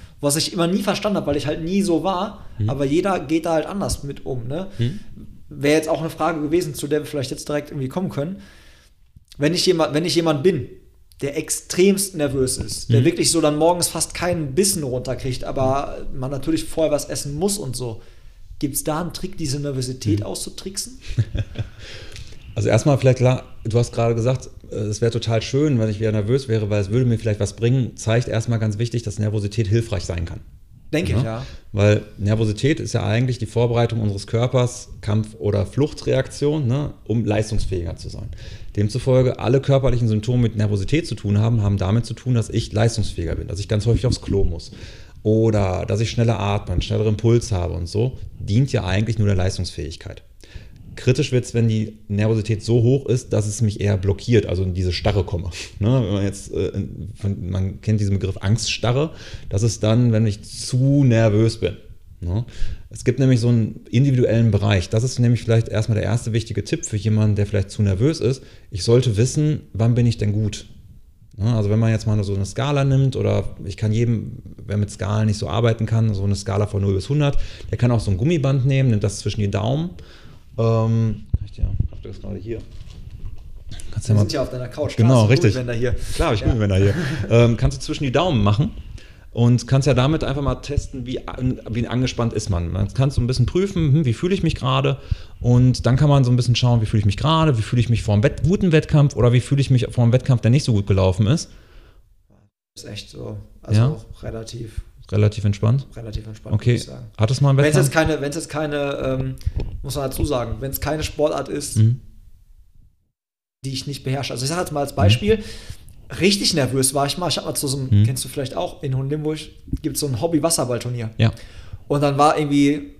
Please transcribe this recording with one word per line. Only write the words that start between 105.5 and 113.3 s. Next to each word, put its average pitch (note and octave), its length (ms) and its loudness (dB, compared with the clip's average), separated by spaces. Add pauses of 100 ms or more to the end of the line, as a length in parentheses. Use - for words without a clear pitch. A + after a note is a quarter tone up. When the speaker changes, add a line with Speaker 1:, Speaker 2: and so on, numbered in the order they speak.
Speaker 1:
Relativ A2 280 -10
entspannt, A2 300 -6
Speaker 2:
Okay. G#2+ 160 0
Speaker 1:
würde A#2 60 2
ich - 80 -6
sagen. - 200 -16 (120)
Speaker 2:
Hattest A2+ 240 2
du - 20 4
mal C#3+ 80 4
einen C3 80 4
Speaker 1:
Wenn's D3 160 4
jetzt C#3 120 6
Speaker 2:
Wettkampf? D#3+ 200 2
Speaker 1:
keine, D3 140 0
wenn's D3 140 -4
jetzt D#3+ 140 -8
keine, C#3+ 720 -4
ähm, C3 160 -4 (480)
muss C3+ 120 -6
man C#3 140 -4
dazu E3 160 -2
sagen, A#2+ 360 -2
wenn's C3+ 180 -6
keine D3+ 240 -4
Sportart D3 460 -2
ist, D3 280 -6
Speaker 2:
Mhm. A2+ 220 6 (1700)